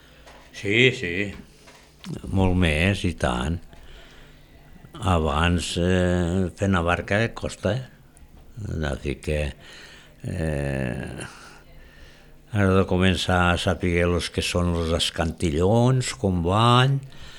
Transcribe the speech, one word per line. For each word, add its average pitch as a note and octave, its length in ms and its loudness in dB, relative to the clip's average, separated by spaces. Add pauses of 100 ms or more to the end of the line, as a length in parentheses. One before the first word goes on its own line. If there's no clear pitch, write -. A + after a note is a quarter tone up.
(500)
Sí, A2+ 420 2
sí. F2+ 220 -6 (1120)
Molt F#2 300 2
més, F2+ 480 2
i F2 100 -2
tant. C2+ 440 -2 (1400)
Abans, E2 760 2
eh, F2+ 760 2
fer G2+ 180 -2
una F#2 120 2
barca F2 380 0 (100)
costa, - 440 -4
eh? B2+ 100 -4 (1000)
Així C#2+ 340 -4
que, D2+ 240 -4 (840)
eh, C#2 1040 -6 (1200)
has G2+ 240 2
de F#2+ 140 4
començar F#2 600 2
a F2 120 4
saber F2 480 0
los F2 240 -2
que - 120 -4
són F2 320 0
els E2 200 0
escantillons, F#2 1200 0
com F#2 260 0
van, A#2+ 580 4 (400)